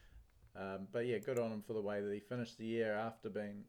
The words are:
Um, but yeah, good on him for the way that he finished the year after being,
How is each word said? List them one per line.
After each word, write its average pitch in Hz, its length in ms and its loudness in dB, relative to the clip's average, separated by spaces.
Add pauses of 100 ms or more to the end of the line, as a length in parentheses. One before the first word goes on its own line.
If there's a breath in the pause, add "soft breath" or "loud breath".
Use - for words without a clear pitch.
(540 soft breath)
Um, 95 380 -4
but 120 140 2
yeah, 117 120 4
good 120 200 2
on 113 140 2
him 104 140 -4
for 117 60 -4
the 110 80 2
way 104 200 2
that 101 120 2
he 104 80 0
finished 120 380 -4
the 110 80 -4
year 113 280 4
after 113 360 -2
being, 101 380 -4